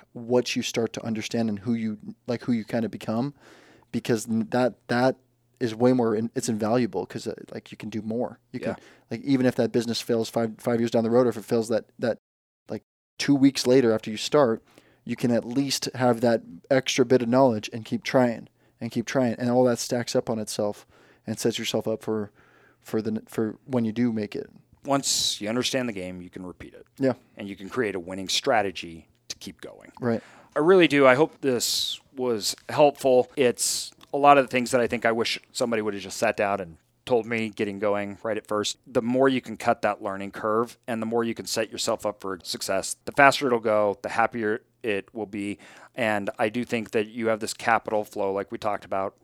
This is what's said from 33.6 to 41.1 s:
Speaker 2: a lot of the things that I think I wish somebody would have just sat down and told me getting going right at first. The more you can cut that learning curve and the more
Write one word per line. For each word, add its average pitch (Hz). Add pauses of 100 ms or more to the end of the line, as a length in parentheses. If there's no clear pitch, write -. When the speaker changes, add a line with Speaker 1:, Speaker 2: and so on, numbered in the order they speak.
Speaker 2:
a 147
lot 143
of 135
the 113
things 123
that 127
I 113
think 117
I 117
wish 113 (120)
somebody 117
would 107
have 98
just 95
sat 107
down 101
and 82 (280)
told 117
me 113
getting 101
going 101
right 107
at -
first. 104 (100)
The 123
more 127
you 131
can 110
cut -
that 104
learning 98
curve 113 (100)
and 113
the 110
more 117